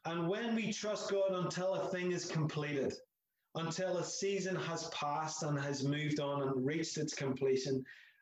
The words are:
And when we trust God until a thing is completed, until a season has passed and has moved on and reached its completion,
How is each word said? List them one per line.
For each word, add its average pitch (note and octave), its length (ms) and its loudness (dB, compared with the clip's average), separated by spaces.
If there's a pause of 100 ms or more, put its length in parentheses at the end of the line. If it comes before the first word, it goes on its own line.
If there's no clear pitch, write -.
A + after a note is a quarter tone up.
And E3 240 0
when A3+ 260 0
we G#3+ 180 0
trust G#3 380 -4
God G3 220 2
until F3+ 420 0
a F3+ 140 0
thing F3+ 240 0
is - 180 -2
completed, D3 640 0 (640)
until E3+ 400 0
a E3 80 2
season F#3+ 500 0
has D#3+ 360 -2
passed D3+ 520 -2
and D3 160 2
has C#3 240 0
moved D3 380 2
on C#3+ 220 0
and C3 220 2
reached D#3+ 320 0
its D3+ 160 -2
completion, C3+ 720 2 (380)